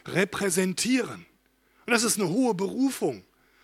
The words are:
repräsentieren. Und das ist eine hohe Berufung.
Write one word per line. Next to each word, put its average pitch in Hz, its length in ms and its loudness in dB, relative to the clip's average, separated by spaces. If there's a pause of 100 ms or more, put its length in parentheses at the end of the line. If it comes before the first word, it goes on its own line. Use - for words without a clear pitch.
repräsentieren. 190 1200 0 (600)
Und 226 60 -2
das 233 120 4
ist 208 140 2
eine 196 120 0
hohe 233 240 2
Berufung. 190 720 -2 (380)